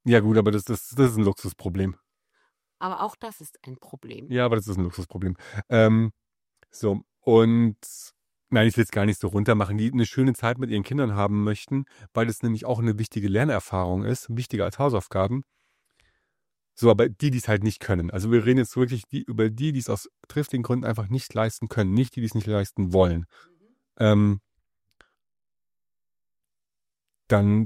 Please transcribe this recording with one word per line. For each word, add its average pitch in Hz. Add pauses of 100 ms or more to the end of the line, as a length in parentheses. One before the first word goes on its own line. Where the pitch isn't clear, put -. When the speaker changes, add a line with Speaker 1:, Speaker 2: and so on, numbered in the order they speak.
Speaker 1:
Ja 120
gut, 107
aber 107
das, 104
das, -
das 127
ist 110
ein 107
Luxusproblem. 95 (840)
Speaker 2:
Aber 185
auch 214
das 226
ist -
ein 131
Problem. -
Speaker 1:
Ja, 123
aber 113
das 104
ist 95
ein 92
Luxusproblem. 90 (340)
Ähm, 110 (600)
so, 101 (200)
und 113 (720)
nein, 113
ich 110
will's 117
gar 101
nicht 104
so 104
runtermachen, 104
die 110
eine 123
schöne 131
Zeit 120
mit 127
ihren 104
Kindern 131
haben 101
möchten, 120 (280)
weil 117
das 110
nämlich 113
auch 117
eine 110
wichtige 107
Lernerfahrung 98
ist, 117
wichtiger 113
als -
Hausaufgaben. 117 (1300)
So, 117
aber 113
die, 139
die's 123
halt 107
nicht 110
können. 87
Also 101
wir 117
reden 127
jetzt 120
wirklich 123
die, 139
über 110
die, 127
die's 131
aus 107 (180)
triftigen 143
Gründen 123
einfach 110
nicht 123
leisten 110
können. 98
Nicht 123
die, 127
die's 113
nicht 104
leisten 101
wollen. 90
Speaker 2:
Mhm. - (220)
Speaker 1:
Ähm, 104 (2750)
dann, 104